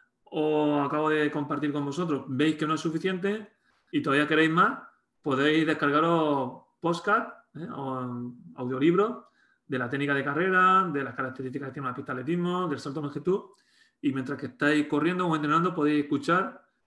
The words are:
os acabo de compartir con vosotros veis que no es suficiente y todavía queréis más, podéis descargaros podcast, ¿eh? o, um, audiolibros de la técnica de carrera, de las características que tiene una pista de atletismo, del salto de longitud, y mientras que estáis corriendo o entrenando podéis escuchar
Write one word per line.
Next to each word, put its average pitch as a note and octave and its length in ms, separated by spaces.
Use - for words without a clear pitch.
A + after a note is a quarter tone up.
os D3+ 600
acabo D3+ 280
de D3+ 180
compartir D3 420
con C#3+ 140
vosotros C#3+ 420
veis D3 280
que D#3 100
no D#3 80
es D3+ 80
suficiente F#3+ 760
y D3 100
todavía C#3+ 260
queréis D#3 220
más, F#3 300
podéis D3+ 460
descargaros D3+ 960
podcast, G3+ 500
¿eh? D3+ 160
o, C3+ 300
um, B2 560
audiolibros D#3 720
de C3+ 100
la B2 100
técnica C#3+ 280
de C3+ 80
carrera, F#3 680
de C#3+ 120
las A#2+ 100
características C3 540
que B2+ 60
tiene C#3 140
una B2 80
pista C3+ 200
de B2+ 60
atletismo, F3 460
del C#3+ 120
salto D3 220
de D3 40
longitud, F3 360
y C#3 120
mientras C3+ 260
que C#3 80
estáis D3 400
corriendo F3 400
o D#3+ 80
entrenando D#3+ 400
podéis D3 300
escuchar E3+ 600